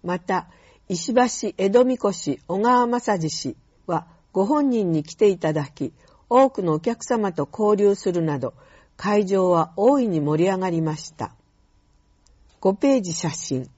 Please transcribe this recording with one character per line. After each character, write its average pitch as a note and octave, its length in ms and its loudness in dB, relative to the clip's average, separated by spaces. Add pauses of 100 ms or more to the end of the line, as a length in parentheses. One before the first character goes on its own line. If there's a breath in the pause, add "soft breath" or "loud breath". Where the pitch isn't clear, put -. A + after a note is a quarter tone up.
ま F3 160 -4
た、 F3+ 300 -6 (400 soft breath)
石 F#3+ 260 -6
橋 A#3+ 440 0
江 G3 120 0
戸 A#3+ 100 6
神 B3+ 180 2
輿 E3+ 500 -4
小 F3+ 100 -4
川 A#3+ 280 4
正 A#3+ 320 -2
治 D#3+ 120 -2
氏 - 260 -8 (300)
は E3 220 -6 (240 soft breath)
ご F#3+ 120 2
本 C#4+ 260 2
人 G#3+ 200 0
に D#3 140 0
来 - 100 -16
て G#3 140 4
い F#3+ 100 0
た D#3 140 -2
だ D3+ 140 -2
き、 - 260 -8 (360 soft breath)
多 B3+ 220 6
く G#3 140 -6
の D#3+ 100 2
お D#3 60 -2
客 A#3 240 -4
様 G#3 280 -2
と C#3+ 180 -4
交 G#3+ 260 2
流 G3+ 180 4
す G3 180 -4
る F3 80 0
な D3+ 200 -2
ど、 A#2+ 140 -6 (420 soft breath)
会 G#3 300 0
場 F#3 240 2
は E3 260 2
大 C4 240 4
い A#3 80 0
に E3 120 -2
盛 D#3 240 0
り F#3+ 60 2
上 F#3 80 -2
が F#3 120 -2
り E3 120 -2
ま D#3 140 -4
し - 140 -16
た。 - 260 -12 (1200)
五 F#3+ 160 0
ペ C#4 220 2
ー A3+ 60 0
ジ F3 100 -8
写 E3 180 -4
真。 C3 480 -8